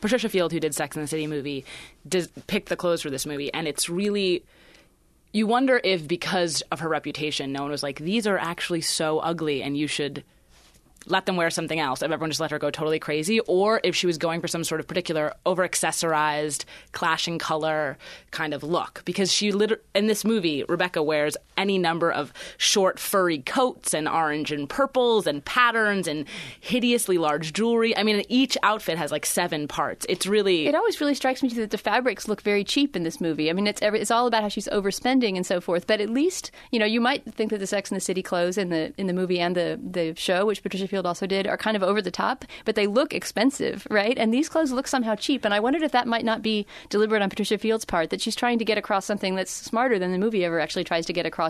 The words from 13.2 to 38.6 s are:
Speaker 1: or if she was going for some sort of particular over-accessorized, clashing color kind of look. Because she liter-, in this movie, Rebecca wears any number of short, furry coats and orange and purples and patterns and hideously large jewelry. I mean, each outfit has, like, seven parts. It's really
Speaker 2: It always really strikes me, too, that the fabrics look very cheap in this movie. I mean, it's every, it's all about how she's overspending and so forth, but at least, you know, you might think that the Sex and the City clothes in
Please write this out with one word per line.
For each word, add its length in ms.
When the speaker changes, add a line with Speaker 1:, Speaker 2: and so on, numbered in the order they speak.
Speaker 1:
or 420
if 120
she 120
was 100
going 240
for 80
some 140
sort 180
of 60
particular 460
over-accessorized, 1200
clashing 460
color 600
kind 220
of 100
look. 420
Because 260
she 200
liter-, 300
in 120
this 180
movie, 420
Rebecca 340
wears 360
any 220
number 340
of 220
short, 420
furry 400
coats 540
and 140
orange 440
and 180
purples 560
and 180
patterns 640
and 180
hideously 580
large 360
jewelry. 440
I 60
mean, 260
each 320
outfit 360
has, 140
like, 140
seven 420
parts. 420
It's 180
really 400
Speaker 2:
It 80
always 260
really 140
strikes 260
me, 80
too, 120
that 100
the 80
fabrics 480
look 140
very 220
cheap 320
in 80
this 160
movie. 300
I 40
mean, 120
it's 160
every, 200
it's 100
all 160
about 160
how 60
she's 180
overspending 680
and 100
so 160
forth, 260
but 140
at 80
least, 420
you 80
know, 60
you 160
might 320
think 180
that 80
the 60
Sex 240
and 60
the 60
City 200
clothes 360
in 120